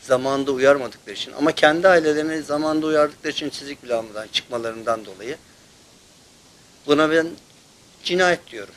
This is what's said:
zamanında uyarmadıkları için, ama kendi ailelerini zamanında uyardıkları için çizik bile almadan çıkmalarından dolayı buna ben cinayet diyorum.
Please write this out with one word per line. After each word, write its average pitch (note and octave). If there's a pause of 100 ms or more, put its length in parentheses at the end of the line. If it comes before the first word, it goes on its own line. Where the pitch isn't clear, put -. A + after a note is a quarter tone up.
zamanında C3+
uyarmadıkları B2+
için, -
ama D3+
kendi D#3
ailelerini D#3
zamanında D#3
uyardıkları D3+
için D3
çizik C#3+
bile A#2+
almadan A2
çıkmalarından A2+
dolayı G2+ (1500)
buna D3+
ben D#3+ (760)
cinayet F3+
diyorum. G#2